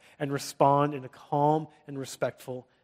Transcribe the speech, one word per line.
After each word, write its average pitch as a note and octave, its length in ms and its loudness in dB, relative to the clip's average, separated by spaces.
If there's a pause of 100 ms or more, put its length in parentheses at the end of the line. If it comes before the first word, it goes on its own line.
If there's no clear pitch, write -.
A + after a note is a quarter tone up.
(200)
and C#3+ 120 -4
respond C#3+ 640 2
in C3 100 -10
a B2+ 40 -16
calm D3+ 580 0 (200)
and C#3 120 -12
respectful B2+ 680 -8 (180)